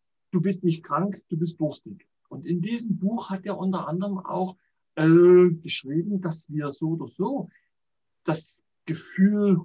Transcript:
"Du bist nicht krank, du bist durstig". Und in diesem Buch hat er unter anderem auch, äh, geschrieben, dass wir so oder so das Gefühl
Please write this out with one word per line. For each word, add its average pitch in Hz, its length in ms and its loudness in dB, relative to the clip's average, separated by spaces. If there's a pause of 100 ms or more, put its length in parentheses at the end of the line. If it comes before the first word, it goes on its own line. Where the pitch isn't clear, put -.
(320)
"Du 180 100 0
bist 185 220 -2
nicht 160 200 0
krank, 185 460 -4
du 165 80 -4
bist 165 220 -6
durstig". - 480 -8 (200)
Und - 180 -14
in 175 160 -4
diesem 226 360 -4
Buch 220 320 -6
hat 190 160 -8
er 190 120 -6
unter 180 300 -4
anderem 185 300 -6
auch, 185 400 -8 (380)
äh, 175 560 8 (100)
geschrieben, 170 580 -4
dass 170 300 -8
wir 147 220 -6
so 156 180 -6
oder 156 180 -6
so 220 420 -6 (720)
das - 400 -6 (220)
Gefühl 196 800 2